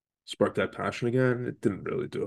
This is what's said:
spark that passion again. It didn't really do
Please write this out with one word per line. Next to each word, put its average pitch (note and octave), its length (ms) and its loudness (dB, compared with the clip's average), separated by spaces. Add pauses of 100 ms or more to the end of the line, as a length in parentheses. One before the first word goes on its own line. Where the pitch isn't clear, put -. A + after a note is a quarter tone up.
(240)
spark - 320 0
that F#2+ 160 0
passion G2+ 360 -2
again. B2 380 2
It - 140 -8
didn't F2+ 240 0
really - 240 -2
do - 180 -4